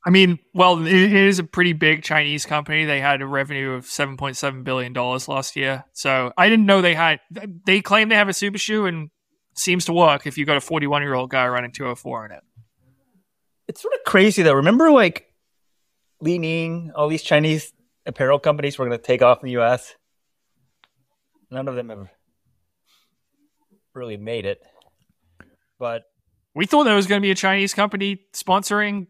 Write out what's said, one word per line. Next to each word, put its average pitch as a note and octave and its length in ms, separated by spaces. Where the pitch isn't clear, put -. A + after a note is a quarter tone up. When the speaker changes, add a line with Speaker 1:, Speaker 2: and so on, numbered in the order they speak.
Speaker 1:
I F3 60
mean, F3+ 280
well, F3+ 320
it, F3 60
it F#3+ 200
is G3 280
a E3+ 40
pretty F3+ 280
big D#3 320
Chinese D3 420
company. D3+ 380
They C#3+ 160
had C#3 200
a C3+ 60
revenue C3+ 460
of B2+ 140
seven C#3 300
point C3+ 200
seven C3+ 260
billion B2+ 300
dollars B2+ 340
last C3+ 300
year. C3+ 360
So C3 440
I F3+ 120
didn't A3 180
know G3 140
they F3 140
had, D#3+ 240
they G3 140
claim G#3+ 280
they A3+ 60
have G#3 140
a G3 40
super G3+ 260
shoe G#3+ 280
and D#3+ 240
seems F3+ 320
to E3+ 60
work D#3 360
if C#3 100
you've C#3+ 80
got D3 100
a C3+ 40
forty-one-year-old C#3+ 680
guy C3 180
running B2 240
two C3+ 140
oh A#2+ 100
four A#2+ 280
in G#2 60
it. E2+ 140
Speaker 2:
It's - 140
sort C5 120
of - 100
crazy, G3 400
though. D3 100
Remember, A3+ 380
like, A3 420
Li E3+ 180
Ning, E3 560
all D3+ 140
these D#3+ 140
Chinese D#3 500
apparel C3+ 320
companies C#3+ 400
were C3 60
gonna A#2+ 140
take B2 240
off B2 200
in C3+ 40
the B2+ 60
U A#2+ 120
S? A#2+ 320
None C3 160
of C3 80
them A#2+ 140
have G2+ 200
really A#2+ 240
made G#2+ 300
it. G2 160
But A#2 240
Speaker 1:
we G#3 120
thought D4 180
there A3 100
was G3 140
gonna G3+ 120
be G3 120
a F#3 40
Chinese G3 380
company G3+ 580
sponsoring G3+ 760